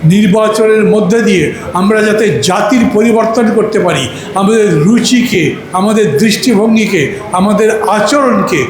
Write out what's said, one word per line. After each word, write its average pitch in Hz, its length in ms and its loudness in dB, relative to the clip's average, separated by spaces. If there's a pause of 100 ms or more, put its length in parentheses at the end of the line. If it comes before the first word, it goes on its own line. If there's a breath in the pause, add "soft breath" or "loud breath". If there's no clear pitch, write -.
নির্বাচনের 214 800 2
মধ্যে 214 380 2
দিয়ে 180 300 0 (200)
আমরা 208 300 0
যাতে 214 400 0
জাতির 208 500 0
পরিবর্তন 226 600 0
করতে 214 240 0
পারি, 160 300 -2 (260 loud breath)
আমাদের 196 480 2
রুচিকে, 226 760 0 (160)
আমাদের 196 460 0
দৃষ্টিভঙ্গিকে, 208 1000 0 (140)
আমাদের 214 500 0
আচরণকে 202 880 0